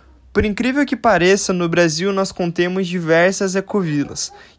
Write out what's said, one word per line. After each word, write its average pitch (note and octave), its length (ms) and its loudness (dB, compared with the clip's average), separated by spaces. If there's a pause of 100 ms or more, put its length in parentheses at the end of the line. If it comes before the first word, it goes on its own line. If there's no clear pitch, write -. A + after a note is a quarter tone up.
(340)
Por G#3 100 2
incrível B3 420 -2
que C4+ 120 -4
pareça, G3 560 2
no F3 160 -2
Brasil E3+ 420 2
nós F#3+ 200 -2
contemos F3+ 560 -2
diversas F3+ 680 0
ecovilas, F3 760 -4 (260)